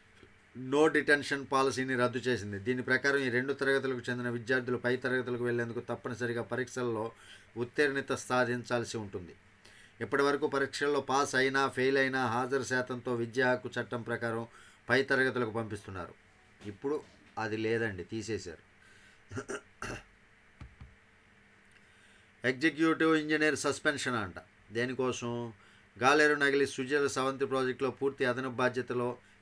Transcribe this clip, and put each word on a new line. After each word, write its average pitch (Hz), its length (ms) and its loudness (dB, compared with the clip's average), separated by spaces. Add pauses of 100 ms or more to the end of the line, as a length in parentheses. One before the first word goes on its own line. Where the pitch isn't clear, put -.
(580)
no 139 300 4
detention 143 560 2
పాలసీని 131 520 2
రద్దు 123 220 2
చేసింది. 104 400 -2
దీని 123 240 -2
ప్రకారం 131 340 2
ఈ 135 120 0
రెండు 127 240 0
తరగతులకు 131 580 0
చెందిన 123 200 -4
విద్యార్థులు 120 460 -2
పై 123 200 0
తరగతులకు 123 480 -2
వెళ్లేందుకు 120 360 -2
తప్పనిసరిగా 117 640 -6
పరీక్షల్లో 117 680 -4 (440)
ఉత్తీర్ణత 135 560 0
సాధించాల్సి 123 840 -2
ఉంటుంది. 98 380 -10 (680)
ఇప్పటి 127 220 0
వరకు 143 240 2
పరీక్షల్లో 139 540 0
పాస్ 139 340 0
అయినా, 135 340 2
ఫెయిల్ 131 300 2
అయినా 131 280 2
హాజరు 123 360 0
శాతంతో 127 520 -2
విద్యా 117 380 2
హక్కు - 180 -2 (100)
చట్టం 120 220 -6
ప్రకారం 117 440 -4 (440)
పై 127 120 6
తరగతులకు 127 480 2
పంపిస్తున్నారు. 101 640 -8 (520)
ఇప్పుడు 139 360 -4 (360)
అది 107 180 -4
లేదండి, 110 480 0
తీసేశారు. 101 680 -8 (3750)
ఎగ్జిక్యూటివ్ 160 680 4
ఇంజనీర్ 151 400 2
సస్పెన్షన్ 139 580 -2
అంట. 101 200 -4 (380)
దేనికోసం? 120 800 -2 (460)
గాలేరు 147 360 6
నగిలి 143 320 4
సుజల 139 400 0
సవంతి 135 400 0
ప్రాజెక్టులో 127 440 0
పూర్తి 135 340 -2
అదనపు 127 260 0
బాధ్యతలో 123 680 -2 (240)